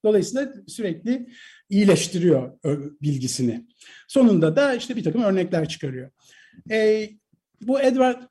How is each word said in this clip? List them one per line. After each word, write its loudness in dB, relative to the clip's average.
Dolayısıyla 0
sürekli -6
iyileştiriyor 2
ö-, -4
bilgisini. -4
Sonunda 4
da 2
işte -8
bir -6
takım -2
örnekler 0
çıkarıyor. -12
E, 0
bu -2
Edward 2